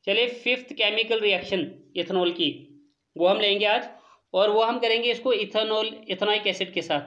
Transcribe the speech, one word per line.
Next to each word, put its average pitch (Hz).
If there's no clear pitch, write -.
चलिए, 226
fifth 247
chemical 220
reaction 190
ethanol 180
की, 165
वो 170
हम 208
लेंगे 202
आज, 226
और 202
वो 220
हम 240
करेंगे 233
इसको 233
ethanol, 214
ethanoic 208
acid 185
के 170
साथ। 151